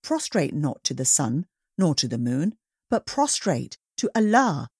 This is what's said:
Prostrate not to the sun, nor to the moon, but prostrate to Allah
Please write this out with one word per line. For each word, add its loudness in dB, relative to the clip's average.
Prostrate -2
not -4
to -4
the -4
sun, 0
nor 2
to -2
the -4
moon, -2
but 0
prostrate -2
to -2
Allah 2